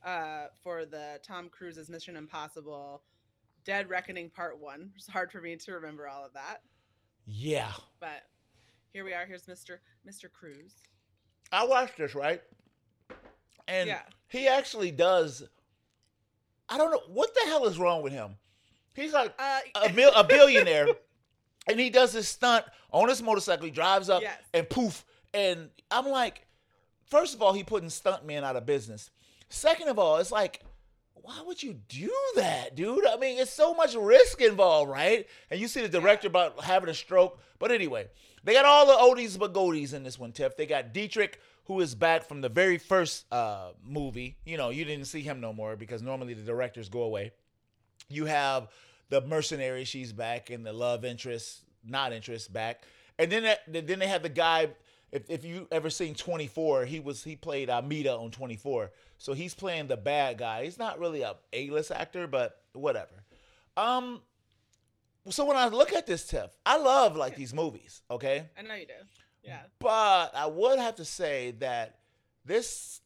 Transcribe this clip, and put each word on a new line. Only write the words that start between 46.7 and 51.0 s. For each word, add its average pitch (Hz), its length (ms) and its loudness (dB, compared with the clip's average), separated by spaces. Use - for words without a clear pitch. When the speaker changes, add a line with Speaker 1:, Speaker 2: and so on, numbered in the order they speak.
Speaker 2:
go 120 140 -6
away. 110 300 -6
You 143 160 -8
have 139 440 -2
the 135 120 2
mercenary, 135 600 -4
she's 127 300 -12
back, 117 360 -8
and 117 140 -12
the 107 80 -10
love 120 320 -4